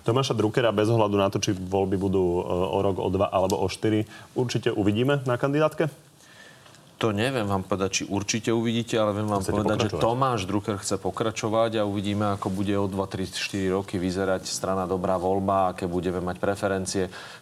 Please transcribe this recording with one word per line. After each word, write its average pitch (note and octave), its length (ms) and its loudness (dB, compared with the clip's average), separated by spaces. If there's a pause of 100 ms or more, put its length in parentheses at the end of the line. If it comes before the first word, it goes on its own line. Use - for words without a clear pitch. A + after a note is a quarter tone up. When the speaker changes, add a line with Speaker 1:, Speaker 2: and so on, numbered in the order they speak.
Speaker 1:
Tomáša C3 320 0
Druckera, G#2+ 400 2
bez G#2+ 160 4
ohľadu G#2 240 4
na G2 160 4
to, G2+ 80 -2
či G2+ 160 -2
voľby F#2+ 400 0
budú, F#2 480 2
e, - 80 -2
o F#2 320 2
rok, F#2+ 160 0
o F#2+ 80 0
dva F#2+ 240 0
alebo F#2+ 240 2
o G2 160 0
štyri, G#2+ 320 0 (320)
určite A#2+ 320 0
uvidíme A#2 560 2
na B2 160 0
kandidátke? D#3 480 2 (1080)
Speaker 2:
To A2+ 160 0
neviem A2+ 320 0
vám G2+ 160 0
povedať, F#2+ 320 -2
či - 160 -2
určite G2+ 400 -2
uvidíte, A#2 480 0
ale G#2+ 160 2
viem G#2+ 160 -2
vám G2+ 160 0
Speaker 1:
Chcete G#2 80 -2
Speaker 2:
povedať, G#2 240 2
že G#2 160 0
Speaker 1:
pokračovať? F2+ 160 2
Speaker 2:
Tomáš B2 400 0
Drucker G2 320 -2
chce G2 160 -4
pokračovať A2 800 0
a G#2+ 80 2
uvidíme, G2+ 480 0
ako G2 160 -2
bude G2 240 -2
o G2+ 160 0
dva, F#2+ 160 -2
tri, F#2+ 240 -6
štyri - 400 -2
roky G2 320 -2
vyzerať F#2 480 0
strana F#2+ 400 -2
Dobrá F#2 320 0
voľba, F#2+ 560 2
aké - 80 -6
budeme F2+ 400 -2
mať F2+ 160 -6
preferencie. F#2+ 720 -2 (300)